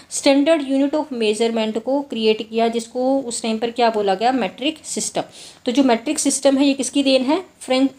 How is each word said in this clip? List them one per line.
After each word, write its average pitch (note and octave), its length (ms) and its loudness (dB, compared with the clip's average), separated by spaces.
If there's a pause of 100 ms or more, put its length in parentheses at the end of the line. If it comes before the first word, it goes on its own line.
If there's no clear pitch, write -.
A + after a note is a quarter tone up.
(120)
standard C#4+ 560 2
unit C#4 280 0
of D4+ 180 -4
measurement A3+ 720 -2
को C#4 180 -2
create A3 480 -2
किया, A3+ 180 0
जिसको B3+ 540 -2
उस A#3+ 200 -8
time A3+ 160 -2
पर A#3 140 -4
क्या A#3 180 2
बोला G3+ 260 0
गया, A3+ 160 0
metric B3+ 540 -4
system। - 360 -6 (440)
तो B3 60 -2
जो C4+ 120 2
metric C4 360 0
system C#4 380 2
है C#4 100 4
ये C4+ 60 2
किसकी C#4 300 -2
देन C4 180 4
है, D#4 220 0 (160)
French, C4 400 0